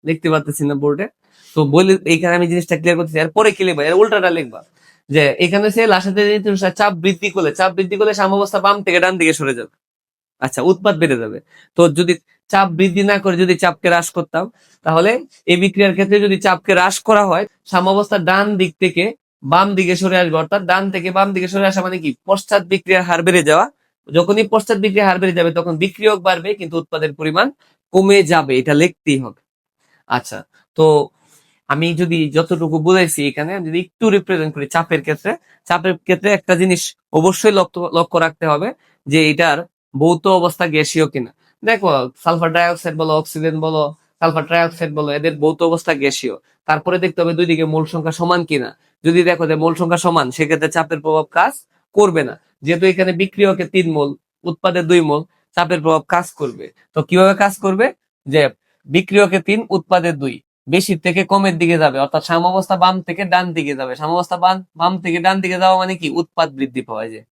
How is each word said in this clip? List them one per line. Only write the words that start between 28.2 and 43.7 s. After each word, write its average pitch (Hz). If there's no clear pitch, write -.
যাবে, 143
এটা 143
লিখতেই 151
হবে। -
আচ্ছা, 117
তো 160
আমি 156
যদি 170
যতটুকু 165
বুঝাইছি 180
এখানে, 151
আমি 180
যদি 165
একটু -
রিপ্রেজেন্ট 160
করি 139
চাপের 165
ক্ষেত্রে, 156
চাপের 175
ক্ষেত্রে 185
একটা 185
জিনিস 185
অবশ্যই 190
লক্ষ্য, 180
লক্ষ্য 170
রাখতে 160
হবে 160
যে 151
এটার 151
ভৌত 165
অবস্থা 170
গ্যাসীয় 156
কিনা। 127
দেখো, 208
সালফার 165
ডাইঅক্সাইড 170
বলো, 156
অক্সিজেন 156
বলো, 156